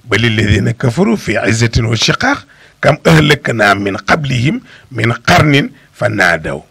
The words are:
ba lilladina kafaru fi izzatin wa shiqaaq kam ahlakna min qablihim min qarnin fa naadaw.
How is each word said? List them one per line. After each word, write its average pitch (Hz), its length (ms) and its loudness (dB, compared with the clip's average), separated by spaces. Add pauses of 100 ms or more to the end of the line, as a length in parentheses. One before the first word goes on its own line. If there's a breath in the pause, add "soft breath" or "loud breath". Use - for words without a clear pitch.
ba 104 120 -4
lilladina 110 580 2
kafaru 180 420 0
fi 110 220 -4 (100)
izzatin 113 380 0
wa 113 100 -2
shiqaaq 262 480 -2 (360 soft breath)
kam - 240 2
ahlakna 147 720 2
min 98 200 -4
qablihim 139 640 -2 (300 loud breath)
min 117 240 -2 (100)
qarnin 156 460 2 (220 soft breath)
fa - 160 -4
naadaw. 82 640 -2